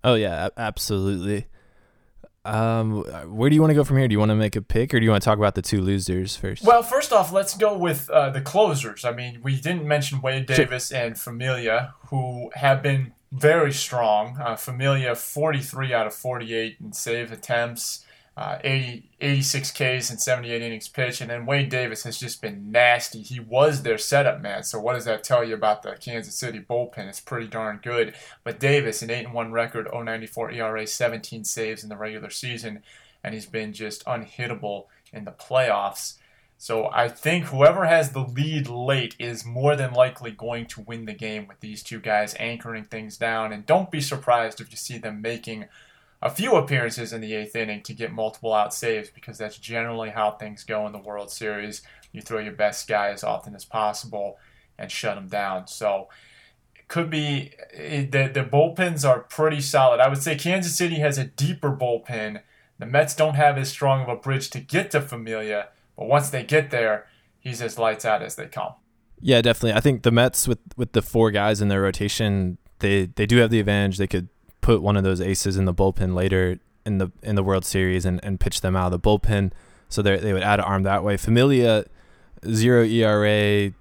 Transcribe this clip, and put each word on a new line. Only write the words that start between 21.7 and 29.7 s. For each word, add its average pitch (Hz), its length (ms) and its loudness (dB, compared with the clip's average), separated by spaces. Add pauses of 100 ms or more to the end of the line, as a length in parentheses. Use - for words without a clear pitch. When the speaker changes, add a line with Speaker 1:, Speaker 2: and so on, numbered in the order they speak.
Speaker 2:
has 113 140 -10
just - 220 -10
been 104 320 -12
nasty. 120 480 2
He 120 200 -12
was 131 420 2
their 113 160 0
setup 143 420 2
man. 101 220 -8
So - 180 -8
what 120 140 -2
does 123 100 -6
that 110 180 -4
tell 120 220 2
you 110 100 -4
about 107 280 0
the 101 180 -10
Kansas 113 340 -10
City 113 240 -8
bullpen? 117 500 -6
It's 101 120 -14
pretty 117 260 -10
darn 107 360 -8
good. 120 320 -2 (280)
But 117 160 -8
Davis, 135 440 2
an 113 80 -10
eight 117 160 -6
and 120 80 -14
one 113 180 -4
record, 117 400 -2